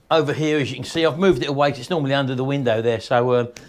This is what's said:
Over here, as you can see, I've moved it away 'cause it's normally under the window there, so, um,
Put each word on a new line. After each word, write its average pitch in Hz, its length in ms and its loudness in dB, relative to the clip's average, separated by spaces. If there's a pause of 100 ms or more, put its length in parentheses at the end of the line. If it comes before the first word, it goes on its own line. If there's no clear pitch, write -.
(120)
Over 151 220 2
here, 151 260 0
as 120 100 -2
you 127 60 -8
can 127 80 -10
see, 165 220 -2
I've 147 120 0
moved 175 240 4
it 147 60 -4
away 143 240 2
'cause - 80 -10
it's - 100 -12
normally 143 240 0
under 135 220 0
the 131 80 -2
window 131 380 0
there, 113 180 0
so, 123 360 2
um, 120 120 0 (220)